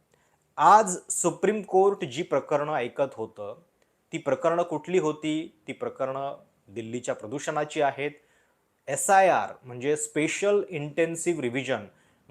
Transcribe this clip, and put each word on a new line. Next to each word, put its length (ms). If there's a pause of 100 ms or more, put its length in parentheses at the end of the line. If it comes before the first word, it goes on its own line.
(560)
आज 420 (120)
सुप्रीम 520
कोर्ट 420
जी 180
प्रकरणं 520
ऐकत 400
होतं, 440 (540)
ती 60
प्रकरणं 440
कुठली 360
होती? 720
ती 40
प्रकरणं 640 (320)
दिल्लीच्या 460
प्रदूषणाची 680
आहेत. 300 (760)
एसआयआर 640 (120)
म्हणजे 320
स्पेशल 720
इंटेन्सिव्ह 720
रिव्हिजन, 440 (460)